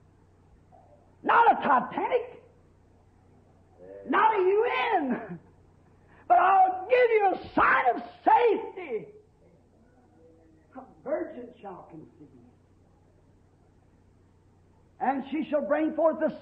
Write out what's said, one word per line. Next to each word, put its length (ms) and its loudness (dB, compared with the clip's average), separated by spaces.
Not 300 4
a 40 -2
Titanic, 880 -2
not 260 2
a 40 0
U 320 2
N, 420 -4
but 100 6
I'll 500 2
give 220 4
you 240 4
a 200 -12
sign 300 2
of 60 -8
safety. 840 0
A 40 -14
virgin 460 -8
shall 300 -18
conceive. 380 -20
And 300 -2
she 200 -6
shall 160 -2
bring 280 -2
forth 280 0
a 200 0